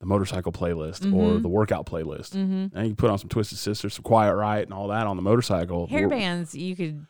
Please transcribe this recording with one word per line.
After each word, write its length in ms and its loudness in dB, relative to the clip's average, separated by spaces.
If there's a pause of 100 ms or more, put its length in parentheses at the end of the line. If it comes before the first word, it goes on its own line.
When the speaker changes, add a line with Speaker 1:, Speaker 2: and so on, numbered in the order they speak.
Speaker 1:
the 60 -8
motorcycle 460 0
playlist 600 -4
or 200 6
Speaker 2:
Mm-hmm. 100 2
Speaker 1:
the 60 0
workout 380 2
playlist. 480 -6
Speaker 2:
Mm-hmm. 420 -2
Speaker 1:
And 120 0
you 60 -2
put 160 2
on 80 0
some 120 -10
Twisted 280 -2
Sister, 300 -4
some 140 -12
Quiet 320 6
Riot, 300 0
and 100 -14
all 140 -6
that 180 0
on 100 -2
the 60 -4
motorcycle. 640 2
Speaker 2:
Hair 220 0
Speaker 1:
We're 80 0
Speaker 2:
bands, 380 -2
you 220 -6
could 340 -6